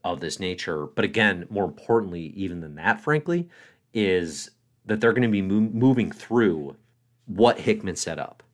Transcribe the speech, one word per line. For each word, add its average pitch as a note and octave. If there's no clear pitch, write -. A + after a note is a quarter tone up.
of F2
this D#2+
nature. F2+
But -
again, G2+
more G2+
importantly, F2
even F2+
than D2+
that, G#2
frankly, E3+
is F2+
that G#2+
they're A#2
gonna A#2+
be G#2
mo-, G#2+
moving A#2+
through E2+
what G#2+
Hickman G2
set E2
up -